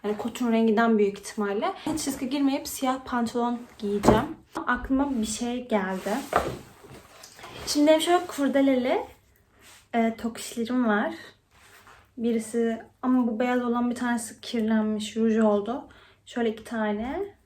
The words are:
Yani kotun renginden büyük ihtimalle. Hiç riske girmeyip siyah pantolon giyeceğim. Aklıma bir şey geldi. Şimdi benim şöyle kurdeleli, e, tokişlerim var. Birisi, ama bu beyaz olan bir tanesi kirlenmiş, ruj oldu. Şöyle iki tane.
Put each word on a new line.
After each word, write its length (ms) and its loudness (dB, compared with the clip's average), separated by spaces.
Yani 140 -2
kotun 340 -2
renginden 460 4
büyük 220 2
ihtimalle. 540 -4
Hiç 220 -4
riske 180 -4
girmeyip 420 0
siyah 380 -2
pantolon 540 -2
giyeceğim. 580 2
Aklıma 540 0
bir 40 -2
şey 420 -6
geldi. 460 -2
Şimdi 200 4
benim 140 8
şöyle 260 2
kurdeleli, 760 2
e, 240 2
tokişlerim 680 -4
var. 260 0
Birisi, 640 0
ama 260 4
bu 120 -2
beyaz 240 2
olan 260 0
bir 60 -2
tanesi 460 -4
kirlenmiş, 760 0
ruj 200 4
oldu. 500 2
Şöyle 240 -2
iki 140 -8
tane. 600 -4